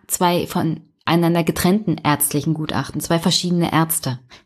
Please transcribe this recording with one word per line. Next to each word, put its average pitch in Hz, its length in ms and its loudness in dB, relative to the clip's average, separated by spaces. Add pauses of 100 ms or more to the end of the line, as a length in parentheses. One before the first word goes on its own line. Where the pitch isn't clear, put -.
zwei 175 400 0
voneinander 165 960 0
getrennten 175 580 0
ärztlichen 151 520 0
Gutachten, 151 480 -6
zwei 170 160 0
verschiedene 175 520 0
Ärzte 156 500 0 (260)